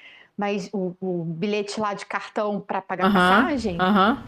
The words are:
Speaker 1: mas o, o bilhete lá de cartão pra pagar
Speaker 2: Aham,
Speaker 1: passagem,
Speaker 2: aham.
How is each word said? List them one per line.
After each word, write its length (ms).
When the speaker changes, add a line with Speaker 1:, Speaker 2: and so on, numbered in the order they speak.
Speaker 1:
mas 360
o, 280
o 240
bilhete 560
lá 140
de 100
cartão 560
pra 220
pagar 240
Speaker 2:
Aham, 80
Speaker 1:
passagem, 680
Speaker 2:
aham. 480